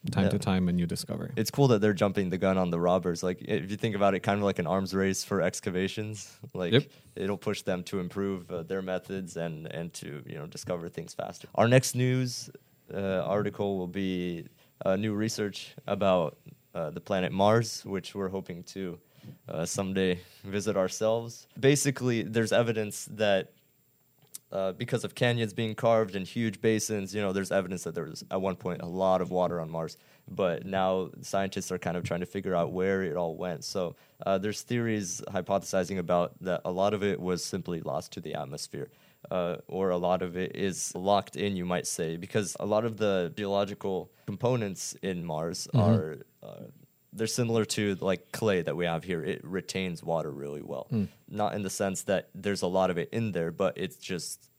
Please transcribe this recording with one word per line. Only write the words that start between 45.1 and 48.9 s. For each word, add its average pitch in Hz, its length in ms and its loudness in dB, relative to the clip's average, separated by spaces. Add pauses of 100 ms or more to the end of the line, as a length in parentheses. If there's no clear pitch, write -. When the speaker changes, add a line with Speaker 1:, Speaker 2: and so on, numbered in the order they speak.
Speaker 2:
Mars 82 480 -4
Speaker 1:
Mm-hmm. - 60 6 (120)
Speaker 2:
are, 78 260 2 (240)
uh, 50 240 -14 (460)
they're 110 140 -4
similar 113 400 2
to, 101 360 2
like, 92 300 0
clay 98 300 2
that 76 160 -2
we 87 80 0
have 82 180 0